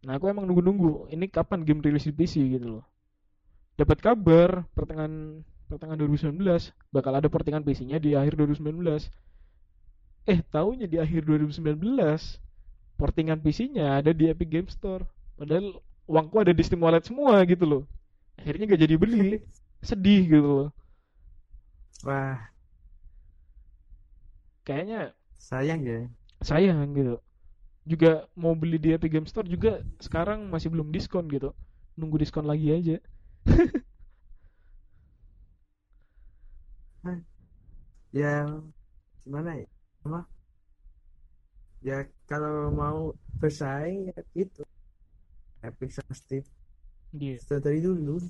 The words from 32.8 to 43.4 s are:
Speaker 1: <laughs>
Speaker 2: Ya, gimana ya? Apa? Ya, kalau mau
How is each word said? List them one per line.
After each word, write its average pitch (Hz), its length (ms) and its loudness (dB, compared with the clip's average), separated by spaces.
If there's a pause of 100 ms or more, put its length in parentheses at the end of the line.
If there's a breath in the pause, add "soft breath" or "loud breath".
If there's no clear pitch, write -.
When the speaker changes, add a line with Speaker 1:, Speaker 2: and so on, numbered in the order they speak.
Speaker 1:
<laughs> - 400 4 (4000)
Speaker 2:
Ya, 147 320 -2 (800)
gimana 151 320 -10
ya? 156 100 -14 (380)
Apa? 160 160 -8 (1600)
Ya, 135 180 -8 (300)
kalau 151 420 -6
mau 151 460 -4 (240)